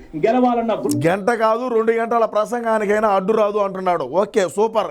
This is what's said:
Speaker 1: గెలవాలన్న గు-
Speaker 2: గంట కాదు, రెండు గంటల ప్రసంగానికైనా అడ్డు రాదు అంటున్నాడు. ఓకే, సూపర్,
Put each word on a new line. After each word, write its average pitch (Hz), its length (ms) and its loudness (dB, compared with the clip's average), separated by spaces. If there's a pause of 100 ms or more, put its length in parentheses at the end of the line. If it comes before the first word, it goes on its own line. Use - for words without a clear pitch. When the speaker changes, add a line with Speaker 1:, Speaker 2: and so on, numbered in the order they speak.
(160)
Speaker 1:
గెలవాలన్న 233 580 0
గు- 202 320 -2
Speaker 2:
గంట 196 240 0
కాదు, 226 380 0
రెండు 226 240 0
గంటల 226 320 0
ప్రసంగానికైనా 214 840 0
అడ్డు 190 240 2
రాదు 208 260 2
అంటున్నాడు. 185 460 -2
ఓకే, 190 440 0
సూపర్, 208 420 0